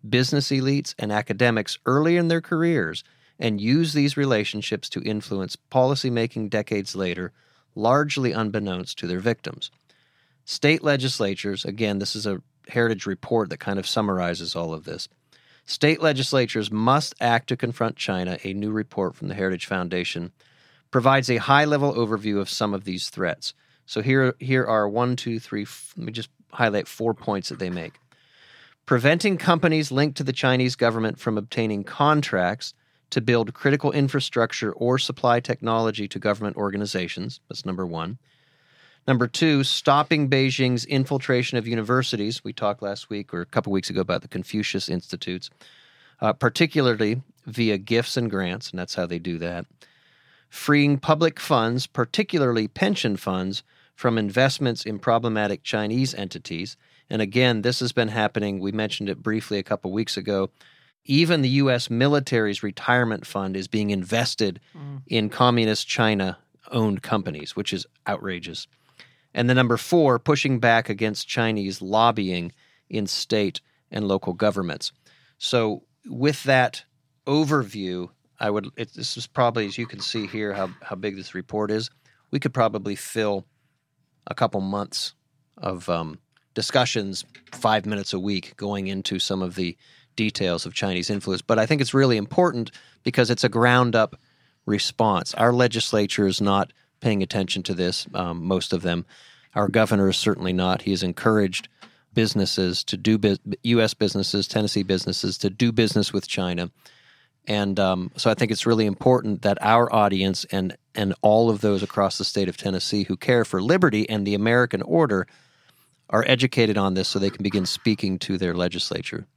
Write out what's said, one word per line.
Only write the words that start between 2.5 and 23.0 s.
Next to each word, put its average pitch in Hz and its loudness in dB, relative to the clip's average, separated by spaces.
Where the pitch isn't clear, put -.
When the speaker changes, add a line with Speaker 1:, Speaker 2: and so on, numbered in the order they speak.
Speaker 1:
and 107 -2
use 147 2
these 143 2
relationships 107 -2
to - -6
influence 104 -4
policymaking 120 0
decades 104 -4
later, 90 -4
largely 131 2
unbeknownst 101 -4
to 92 -8
their 90 -2
victims. - -4
State - 2
legislatures," 120 -2
again, 104 -2
this 101 -4
is 107 -6
a 98 -4
Heritage 113 0
report 104 -2
that - -12
kind 98 -4
of 92 -6
summarizes 87 -2
all 82 -6
of 80 -12
this. 80 -10
"State 156 0
legislatures 131 0
must 123 2
act 117 2
to 123 -2
confront 120 -4
China." 90 -4
A 95 -6
new 104 -4
report 107 -4
from 98 -10
the 92 -6
Heritage 95 -2
Foundation 90 -4
provides 131 4
a 123 2
high-level 143 4
overview 107 0
of 98 -2
some 104 -2
of 98 -6
these 90 -6